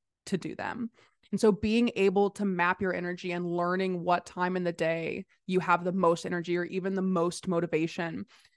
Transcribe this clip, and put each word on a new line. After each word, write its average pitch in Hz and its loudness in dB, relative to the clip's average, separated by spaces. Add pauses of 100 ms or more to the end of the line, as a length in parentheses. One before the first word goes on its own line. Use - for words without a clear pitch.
(260)
to 196 -2
do - -6
them. - -6 (420)
And 196 -2
so 220 6
being 226 2
able 196 4
to 208 -6
map 180 0
your 185 0
energy 175 -6
and 175 -4 (100)
learning 180 0
what 175 2
time 180 -2
in 180 0
the 170 0
day 165 -2 (220)
you 185 2
have 175 4
the 180 -2
most 175 4
energy 175 -2
or 175 -2
even 185 -4
the 190 -2
most 175 0
motivation 170 -2 (300)